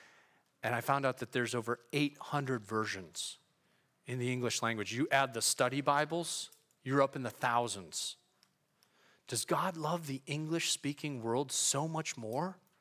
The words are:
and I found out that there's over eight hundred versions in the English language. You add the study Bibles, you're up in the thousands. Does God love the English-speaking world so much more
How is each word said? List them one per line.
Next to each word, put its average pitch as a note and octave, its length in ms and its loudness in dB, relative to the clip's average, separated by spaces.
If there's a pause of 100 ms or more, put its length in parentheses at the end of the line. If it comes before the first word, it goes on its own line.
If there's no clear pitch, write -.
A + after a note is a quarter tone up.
(640)
and A#2 100 0
I A#2 80 2
found C#3 240 2
out B2+ 140 0
that A#2 120 -6
there's A#2+ 220 0
over A#2 260 0 (140)
eight D3 260 2
hundred C3 460 -2
versions G2+ 720 -4 (680)
in B2 100 -4
the B2 140 0
English B2 320 0
language. A2 280 0
You B2 200 0
add C3+ 240 4
the A2 60 -4
study C3+ 400 2
Bibles, D3+ 680 0 (340)
you're C3+ 200 4
up C3+ 120 0
in C#3 60 -4
the A#2+ 80 -2
thousands. A2+ 880 -2 (1120)
Does - 180 -2
God E3+ 320 2
love D#3+ 300 -2
the C3+ 180 -6
English-speaking D3+ 960 -2
world A#2+ 300 0
so - 360 2
much D#3+ 300 -4
more C#3 400 -4 (240)